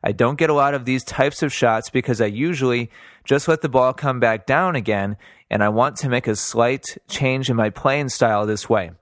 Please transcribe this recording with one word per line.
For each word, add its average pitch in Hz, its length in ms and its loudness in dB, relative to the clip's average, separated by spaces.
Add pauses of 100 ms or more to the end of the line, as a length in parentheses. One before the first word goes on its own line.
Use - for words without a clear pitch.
I 104 120 -2
don't 120 240 0
get 160 120 2
a 151 40 2
lot 143 200 2
of 131 120 -6
these 131 180 -2
types - 400 0
of 143 80 -2
shots 113 380 0
because 123 320 -2
I 110 60 2
usually 123 640 -2 (320)
just 143 240 2
let 160 140 2
the 151 80 -4
ball 127 240 4
come 131 260 -2
back 113 260 2
down 170 300 2
again, 104 420 -2 (320)
and 104 140 2
I 104 60 4
want 117 280 0
to 143 120 -4
make 123 180 0
a 110 80 0
slight 120 640 -2 (100)
change 131 420 -2
in 123 60 2
my 110 160 2
playing 139 380 -2
style 107 360 2
this 107 240 -4
way. 95 220 2 (100)